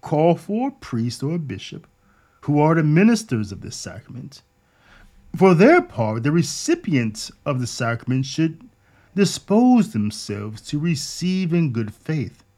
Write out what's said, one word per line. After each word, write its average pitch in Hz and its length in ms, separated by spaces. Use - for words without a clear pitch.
Call 165 360
for 226 320
a 269 40
priest 120 520
or 151 100
a 175 60
bishop, - 480
who 147 180
are 156 160
the 160 80
ministers 156 640
of 98 120
this - 120
sacrament. - 680
For 185 200
their 262 280
part, 113 400
the 143 80
recipients 160 1000
of 139 140
the 123 80
sacrament 123 600
should - 420
dispose 220 760
themselves 104 760
to 151 100
receive 175 760
in 165 200
good 110 200
faith. - 520